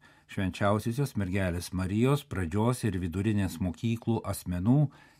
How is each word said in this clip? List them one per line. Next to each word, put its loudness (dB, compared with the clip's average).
Švenčiausiosios 0
Mergelės -2
Marijos 2
pradžios -2
ir -2
vidurinės 0
mokyklų -2
asmenų, 2